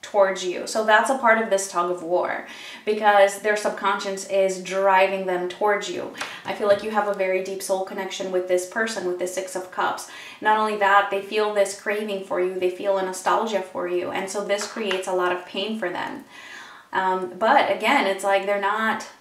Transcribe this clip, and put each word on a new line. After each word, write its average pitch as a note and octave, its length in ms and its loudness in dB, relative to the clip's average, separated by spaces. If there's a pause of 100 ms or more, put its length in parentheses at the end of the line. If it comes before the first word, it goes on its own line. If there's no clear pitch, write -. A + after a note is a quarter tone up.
towards F#3+ 440 2
you. F3+ 220 -4
So A3+ 180 -2
that's A3 240 6
a C4 80 2
part A3 240 4
of A3 80 -4
this F#3+ 200 2
tug F3+ 220 0
of F3 100 -4
war, F3 460 -2 (380)
because G#3 560 6
their G#3 160 2
subconscious G3 720 -4
is F#3+ 340 2
driving F#3+ 640 2
them F3+ 240 -2
towards G3 400 0
you. - 240 -8 (320)
I G3 80 -6
feel G#3 160 -2
like G3+ 120 6
you G#3+ 100 -6
have G3+ 180 0
a G3+ 40 0
very F#3+ 300 0
deep F#3+ 180 -8
soul F#3+ 220 -2
connection F#3+ 480 -6
with F3+ 160 0
this F3+ 220 2
person, A3 360 -4
with F3+ 140 -2
the F#3 80 -4
Six F#3 280 -6
of F3+ 140 -6
Cups. - 400 -4 (300)
Not G#3+ 180 4
only G#3+ 200 0
that, G3+ 340 6
they G3 100 -2
feel G#3 320 0
this G3 260 2
craving G#3 440 -4
for F#3 160 -4
you. F#3 180 0
They F#3 120 0
feel G3 280 0
a F#3+ 60 0
nostalgia F#3+ 580 0
for F3+ 260 -6
you. F3+ 240 -2
And F#3+ 180 -6
so G3+ 160 -6
this G3+ 200 -2
creates F#3+ 420 -4
a F#3+ 60 -2
lot F3+ 200 2
of F3+ 120 -6
pain G#3 320 -6
for F3+ 120 -4
them. - 340 -8 (720)
Um, F#3 440 0
but A3+ 320 4
again, G#3 380 2
it's F#3+ 160 -2
like G3 220 2
they're G3+ 160 0
not G#3+ 440 0 (160)